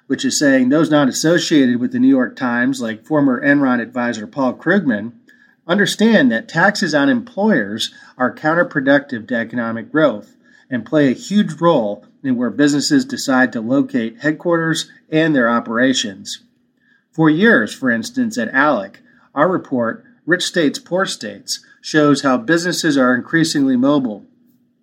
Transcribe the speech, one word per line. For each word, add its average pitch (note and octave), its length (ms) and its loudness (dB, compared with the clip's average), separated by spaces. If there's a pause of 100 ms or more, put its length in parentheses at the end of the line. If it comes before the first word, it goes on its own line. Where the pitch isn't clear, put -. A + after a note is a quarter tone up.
which C3 160 -4
is A#2+ 140 -2
saying C3+ 300 2
those D3+ 220 2
not D3 180 2
associated D3 720 2
with B2 120 -4
the B2+ 80 -2
New B2+ 80 4
York C3 260 2
Times, B2+ 460 -2
like A2 260 -8
former C#3+ 380 0
Enron C#3 360 2
advisor A2+ 460 -6
Paul C3 280 -4
Krugman, C3 580 -2 (520)
understand F#3+ 680 2
that A2+ 160 -4
taxes F3+ 440 0
on C#3+ 160 2
employers A#2+ 840 -2 (240)
are B2+ 160 -2
counterproductive C#3+ 920 0
to B2+ 80 -4
economic A2+ 560 -6
growth D3+ 420 0 (340)
and A#2+ 160 -6
play D3 240 2
a A#2+ 60 0
huge F3+ 460 -2
role B2+ 440 0 (200)
in C3 120 -2
where A#2+ 140 -2
businesses C#3 540 2
decide B2+ 480 0
to A#2+ 80 -6
locate A#2+ 600 -2
headquarters D#3+ 680 -2 (180)
and D#3 280 2
their A#2+ 120 2
operations. A#2 920 -2 (720)
For D#3+ 180 2
years, D#3 420 4
for B2+ 180 -4
instance, A#2 460 -4
at A2 160 -4
alec, C3 500 -2 (340)
our D3+ 120 2
report, B2 560 -4 (220)
Rich F3 160 -2
States, - 380 -2
Poor F#3 260 -4
States, - 580 -12 (160)
shows D3 420 2
how C3 160 2
businesses E3 600 0
are B2 160 2
increasingly C#3 640 0
mobile, B2 500 0 (560)